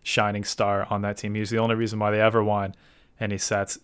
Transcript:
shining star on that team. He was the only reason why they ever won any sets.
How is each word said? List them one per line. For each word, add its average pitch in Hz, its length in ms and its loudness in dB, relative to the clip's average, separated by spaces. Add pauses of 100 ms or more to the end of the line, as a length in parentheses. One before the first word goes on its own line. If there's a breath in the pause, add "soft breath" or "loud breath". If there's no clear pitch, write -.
shining 104 420 0
star 101 460 0
on 101 120 -2
that 101 140 -2
team. 104 180 -6
He 107 60 -2
was 104 100 -4
the 117 80 0
only 113 160 2
reason 110 240 -2
why 107 120 2
they 107 100 2
ever 110 220 6
won 104 320 0 (440 soft breath)
any 101 200 -4
sets. 101 460 -2